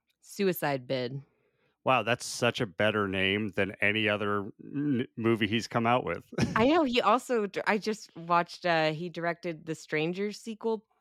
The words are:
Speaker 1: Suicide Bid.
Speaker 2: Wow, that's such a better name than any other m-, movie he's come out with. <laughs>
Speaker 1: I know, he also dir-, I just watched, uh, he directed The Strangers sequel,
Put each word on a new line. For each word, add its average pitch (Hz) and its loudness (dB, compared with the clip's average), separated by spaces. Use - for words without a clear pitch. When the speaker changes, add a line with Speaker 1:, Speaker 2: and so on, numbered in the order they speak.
Speaker 1:
Suicide 151 -2
Bid. 131 -4
Speaker 2:
Wow, 127 4
that's 113 -2
such - 0
a 117 -2
better 104 2
name 98 0
than 101 0
any 107 2
other 104 0
m-, 143 -2
movie 113 2
he's 107 -2
come 117 0
out 123 2
with. - -6
<laughs> - 0
Speaker 1:
I 226 6
know, 330 4
he 240 0
also 226 2
dir-, - -6
I 208 2
just 214 -6
watched, 170 0
uh, 160 2
he 165 -6
directed 165 -6
The 160 -4
Strangers 180 -4
sequel, 226 -6